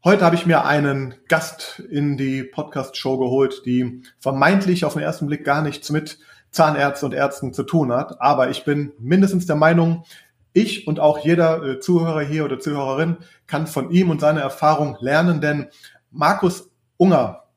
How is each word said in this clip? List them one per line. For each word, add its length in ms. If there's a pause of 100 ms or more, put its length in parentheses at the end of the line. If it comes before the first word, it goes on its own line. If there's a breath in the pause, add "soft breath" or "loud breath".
Heute 200
habe 120
ich 100
mir 180
einen 520 (120)
Gast 600
in 280
die 260
Podcast-Show 720
geholt, 480
die 380 (160 loud breath)
vermeintlich 640
auf 80
den 80
ersten 240
Blick 180
gar 200
nichts 260
mit 300 (320 soft breath)
Zahnärzten 560
und 80
Ärzten 360
zu 120
tun 280
hat. 300
Aber 300
ich 120
bin 360
mindestens 480
der 80
Meinung, 480 (480 loud breath)
ich 340
und 140
auch 180
jeder, 460
äh, 160
Zuhörer 420
hier 240
oder 140
Zuhörerin 580 (300 soft breath)
kann 180
von 240
ihm 220
und 100
seiner 200
Erfahrung 580
lernen, 420
denn 280 (420 loud breath)
Markus 580 (280)
Unger 480 (120)